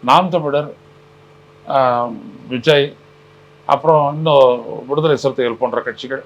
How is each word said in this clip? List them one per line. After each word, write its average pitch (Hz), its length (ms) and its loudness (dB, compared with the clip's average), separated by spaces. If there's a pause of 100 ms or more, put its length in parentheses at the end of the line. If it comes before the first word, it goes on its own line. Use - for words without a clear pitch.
நாம் 165 260 4
தமிழர், 151 440 -2 (920)
ஆஹ், 123 440 0 (360)
விஜய், 143 460 0 (720)
அப்புறம் 147 500 2
இன்னும் 135 480 4 (240)
விடுதலை 147 300 0
சிறுத்தைகள் 120 360 -2
போன்ற 120 280 -4
கட்சிகள் 131 440 -10